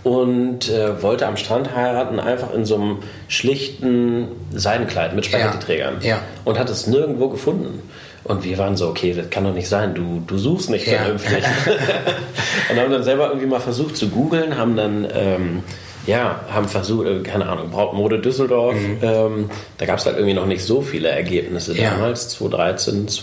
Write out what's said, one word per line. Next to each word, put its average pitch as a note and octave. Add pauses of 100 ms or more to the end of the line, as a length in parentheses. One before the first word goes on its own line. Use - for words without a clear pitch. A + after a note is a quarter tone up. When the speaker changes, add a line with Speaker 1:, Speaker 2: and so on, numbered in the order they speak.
Speaker 1:
und, B2
äh, G#2+
wollte G#2+
am G#2
Strand B2
heiraten, B2
einfach B2
in A2
so G#2+
einem G#2 (300)
schlichten A#2+ (260)
Seidenkleid G2+
mit G#2
Spaghetti-Trägern. E2
Speaker 2:
Ja. G#2
Ja. A2+ (260)
Speaker 1:
Und A2
hat A#2+
es G2+
nirgendwo C3+
gefunden. - (420)
Und F#2+
wir F2+
waren G2
so, F2
"Okay, F2
das E2+
kann G2
doch G2
nicht F2+
sein, G2+
du, E2+
du F#2+
suchst D3+
nicht -
Speaker 2:
Ja. -
Speaker 1:
vernünftig." G2+
Speaker 2:
<laughs> C#3
Speaker 1:
Und A#2
haben B2+
dann B2+
selber C#3
irgendwie C3+
mal C3
versucht B2+
zu G#2+
googeln, D#3
haben A#2
dann, G#2
ähm, F#2 (440)
ja, G2+ (120)
haben G#2
versucht, G#2
äh, F#2+
keine G2
Ahnung, E2+
Brautmode G2+
Düsseldorf, B2
Speaker 2:
Mhm. G#2
Speaker 1:
ähm, A2 (280)
da G2
gab's F#2
halt -
irgendwie G2+
noch F#2
nicht F#2+
so A2+
viele E2
Ergebnisse E2+
Speaker 2:
Ja. G#2+
Speaker 1:
damals, A2+
zweitausenddreizehn, G2+
zwei, -